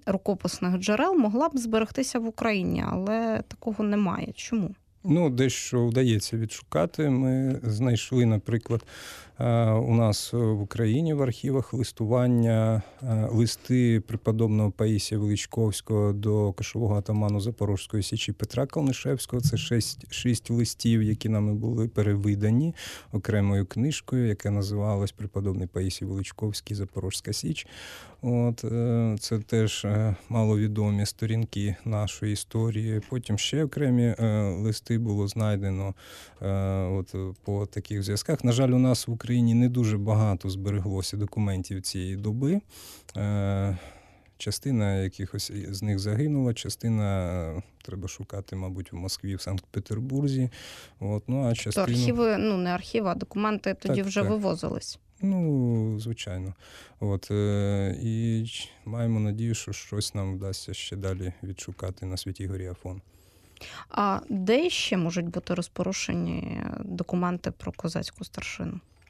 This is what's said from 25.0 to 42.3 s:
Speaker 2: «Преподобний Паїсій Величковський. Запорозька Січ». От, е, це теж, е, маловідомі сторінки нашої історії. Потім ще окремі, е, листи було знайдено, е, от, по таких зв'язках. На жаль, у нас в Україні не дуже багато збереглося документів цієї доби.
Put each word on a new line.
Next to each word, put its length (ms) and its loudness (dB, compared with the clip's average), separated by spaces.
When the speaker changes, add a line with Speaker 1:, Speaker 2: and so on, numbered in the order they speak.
Speaker 2:
«Преподобний 560 -4
Паїсій 380 -4
Величковський. 680 -6
Запорозька 580 -6
Січ». 340 -6
От, 420 0
е, 560 2
це 200 -2
теж, 460 0
е, 300 2
маловідомі 760 2
сторінки 720 -2
нашої 480 -2
історії. 760 -2
Потім 280 -2
ще 260 0
окремі, 560 4
е, 220 4
листи 560 0
було 300 0
знайдено, 680 0
е, 60 -4
от, 320 -2
по 220 -2
таких 380 -6
зв'язках. 400 -2
На 80 4
жаль, 180 4
у 80 4
нас 300 4
в 40 -2
Україні 420 2
не 160 6
дуже 280 2
багато 520 2
збереглося 680 -2
документів 640 -2
цієї 340 -4
доби. 460 0